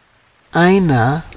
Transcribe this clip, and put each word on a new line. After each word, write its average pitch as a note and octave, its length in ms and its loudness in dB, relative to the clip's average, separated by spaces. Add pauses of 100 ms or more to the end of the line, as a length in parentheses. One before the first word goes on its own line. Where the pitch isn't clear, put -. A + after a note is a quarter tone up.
(560)
Aina, D#3+ 720 0 (120)